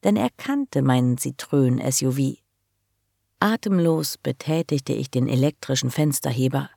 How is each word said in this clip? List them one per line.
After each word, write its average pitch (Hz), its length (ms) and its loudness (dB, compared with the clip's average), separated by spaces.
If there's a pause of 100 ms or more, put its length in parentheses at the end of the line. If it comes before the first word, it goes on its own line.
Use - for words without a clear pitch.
denn 208 140 2
er 240 180 0
kannte 277 460 -2
meinen 127 340 2
Citroën 131 640 0
S - 220 -2
U 131 100 0
V. 135 260 -2 (1000)
Atemlos 175 760 2
betätigte 147 760 -2
ich 131 180 -4
den 127 200 0
elektrischen 131 600 0
Fensterheber. 135 880 0